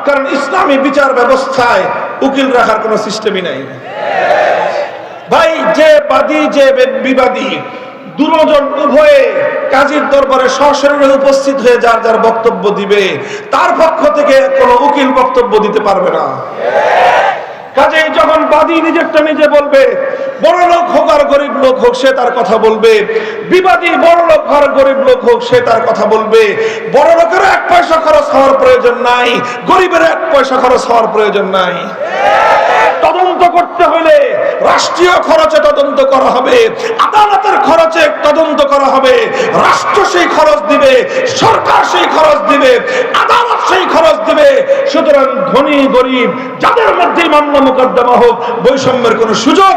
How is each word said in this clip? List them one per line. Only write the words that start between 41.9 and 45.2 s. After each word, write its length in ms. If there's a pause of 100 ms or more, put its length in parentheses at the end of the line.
সেই 220
খরচ 240 (120)
দিবে, 220 (500)
আদালত 380 (100)
সেই 140 (100)
খরচ 220 (120)
দিবে। 200 (440)
সুতরাং 340 (240)